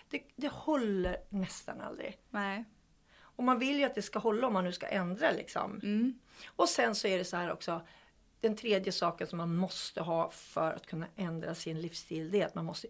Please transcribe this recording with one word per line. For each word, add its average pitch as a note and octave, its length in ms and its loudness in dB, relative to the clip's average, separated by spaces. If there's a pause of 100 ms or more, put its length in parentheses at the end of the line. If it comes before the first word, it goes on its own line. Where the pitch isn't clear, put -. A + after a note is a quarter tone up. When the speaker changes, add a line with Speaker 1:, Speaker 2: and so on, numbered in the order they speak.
Speaker 1:
det, - 120 -4 (140)
det C#4 160 -4
håller G3+ 640 0 (120)
nästan - 520 -6
aldrig. - 360 -10 (120)
Speaker 2:
Nej. G3+ 360 -4 (540)
Speaker 1:
Och - 240 -8
man B3 160 6
vill C4+ 200 2
ju C#4+ 40 4
att C4+ 120 2
det G#3 60 -2
ska - 180 -4
hålla A3+ 280 2
om A3+ 60 2
man F#3 100 4
nu F3+ 80 0
ska - 160 -6
ändra G3 440 2
liksom. - 520 -2
Speaker 2:
Mm. A3 360 2 (360)
Speaker 1:
Och - 140 6
sen A#3 260 2
så G#3 120 0
är F#3+ 100 2
det F3+ 80 0
så F3+ 120 -4
här F3 140 0
också. E3 300 -4 (600)
Den G#3+ 140 4
tredje G3+ 360 2
saken E3+ 360 0
som F3 100 -6
man E3+ 180 0
måste - 460 0
ha E3 280 2
för - 440 0
att - 120 -10
kunna D#3+ 200 -6 (100)
ändra E3 400 -2
sin D#3+ 260 -4
livsstil, D#3+ 500 -6
det G3+ 100 4
är E3 40 4
att D#3 100 -4
man E3 100 -2
måste - 240 -6